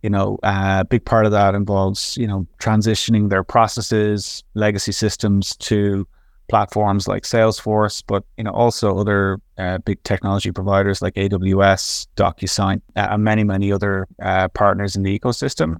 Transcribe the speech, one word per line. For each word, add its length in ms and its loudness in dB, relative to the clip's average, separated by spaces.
You 80 -4
know, 340 0
uh, 380 0
a 40 2
big 200 0
part 200 4
of 60 4
that 240 4
involves, 600 -2
you 100 -2
know, 180 -2
transitioning 720 2
their 140 2
processes, 1000 0
legacy 380 -2
systems 680 0
to 480 0
platforms 580 0
like 160 -2
Salesforce, 840 0
but, 200 -4
you 60 -8
know, 80 -4
also 460 0
other, 420 0
uh, 200 -4
big 260 -4
technology 480 -2
providers 500 0
like 140 -2
A 140 0
W 340 2
S, 420 2
DocuSign, 640 -2
uh, 140 0
and 120 0
many, 220 2
many 260 0
other, 340 0
uh, 280 0
partners 480 0
in 60 -2
the 140 0
ecosystem. 640 -2